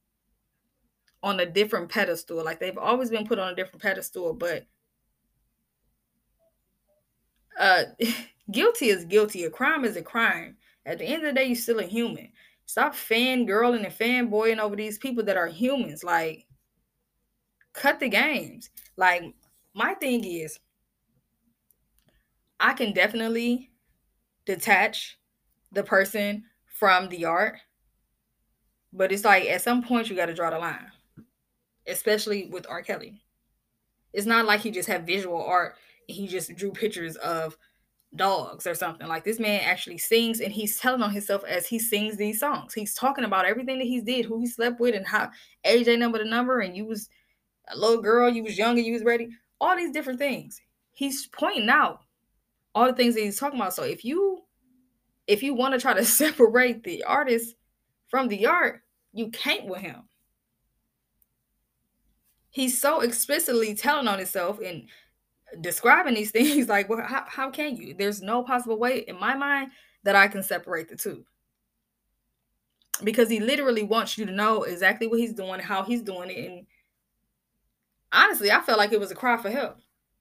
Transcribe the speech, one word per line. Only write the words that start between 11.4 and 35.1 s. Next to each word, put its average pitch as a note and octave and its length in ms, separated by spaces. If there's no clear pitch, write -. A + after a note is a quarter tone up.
you're A#3+ 100
still A#3 240
a F#3+ 40
human. G#3 480
Stop C#4+ 300
fangirling A#3 920
and - 80
fanboying A3+ 680
over G#3 160
these G#3 220
people A#3+ 280
that F#3+ 120
are F3 100
humans. F3+ 560
Like, E3 440
cut - 260
the C4 100
games. G#3 600
Like, F3 380
my B3 220
thing B3 280
is, E3 360
I A#3+ 140
can A3+ 200
definitely A3+ 800
detach G3+ 760
the G3 120
person G3+ 640
from F#3 440
the E3+ 160
art, F#3 320
but F#3+ 180
it's G3+ 140
like, F#3+ 200
at F3+ 160
some B3 200
point, A#3 280
you F#3+ 60
gotta E3+ 180
draw E3 160
the E3 100
line, D#3+ 320
especially G3+ 640
with F3 200
R. E3+ 120
Kelly. - 400
It's G3+ 120
not A3+ 200
like G#3 160
he A3 100
just F3+ 160
had F3 180
visual F3 380